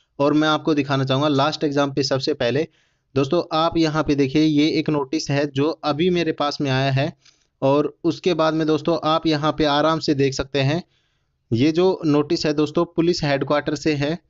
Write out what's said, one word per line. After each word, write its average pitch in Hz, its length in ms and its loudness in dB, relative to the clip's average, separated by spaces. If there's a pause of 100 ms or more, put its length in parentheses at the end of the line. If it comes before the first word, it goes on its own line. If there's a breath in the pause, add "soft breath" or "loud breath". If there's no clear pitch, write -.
(200 soft breath)
और 143 140 2
मैं 151 140 2
आपको 156 260 0
दिखाना 139 300 0
चाहूँगा 135 240 0
लास्ट 147 360 0
एग्जाम 143 300 0
पे। 139 100 0
सबसे 135 300 -2
पहले 131 340 -2 (480)
दोस्तों, 156 420 0
आप 165 200 0
यहाँ 156 260 2
पे 143 120 0
देखिए, 139 260 2
ये 151 280 4
एक 156 200 -2
नोटिस 151 400 -4
है 143 220 0
जो 139 180 0
अभी 151 400 -2
मेरे 170 220 0
पास 147 300 -2
में 139 100 -2
आया 135 200 0
है 139 260 -2 (440 soft breath)
और 143 420 0
उसके 175 300 0
बाद 160 200 0
में 160 140 -2
दोस्तों, 156 360 0
आप 160 240 0
यहाँ 151 240 0
पे 147 140 -2
आराम 151 340 2
से 151 140 -2
देख 135 200 0
सकते 139 260 -4
हैं। 143 240 0 (720)
ये 127 180 2
जो 180 340 2
नोटिस 151 400 0
है 151 80 0
दोस्तों, 151 320 0
पुलिस 170 380 -2
हेडक्वार्टर 143 520 0
से 151 180 -2
है 143 260 -2 (100)